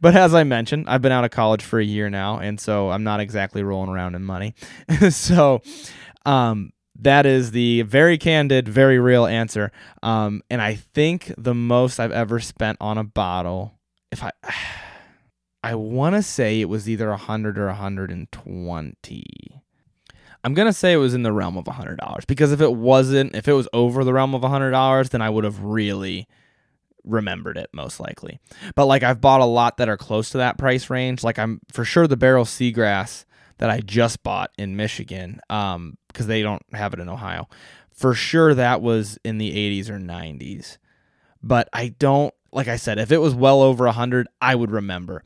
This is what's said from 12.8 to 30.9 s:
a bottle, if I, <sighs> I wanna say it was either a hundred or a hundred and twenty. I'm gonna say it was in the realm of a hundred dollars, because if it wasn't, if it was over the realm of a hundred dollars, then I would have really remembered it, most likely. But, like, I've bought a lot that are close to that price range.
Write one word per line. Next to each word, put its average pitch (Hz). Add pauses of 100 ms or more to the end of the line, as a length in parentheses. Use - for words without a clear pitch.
a 110
bottle, 92 (320)
if -
I, - (120)
<sighs> -
I 117
wanna 131
say 110
it 87
was 107
either 110
a 101
hundred 107
or 101
a 101
hundred 98
and 87
twenty. - (840)
I'm 131
gonna 208
say 180
it 160
was 131
in 127
the 110
realm 92
of 87
a -
hundred 95
dollars, -
because 143
if 147
it 127
wasn't, 131
if 110
it 147
was 135
over 120
the 127
realm 135
of 123
a 131
hundred 135
dollars, 131
then 117
I 110
would 107
have 101
really 98 (760)
remembered 92
it, -
most 73
likely. - (360)
But, 143
like, 135
I've 123
bought 135
a 123
lot 120
that 117
are 101
close 110
to 135
that 123
price 127
range. 127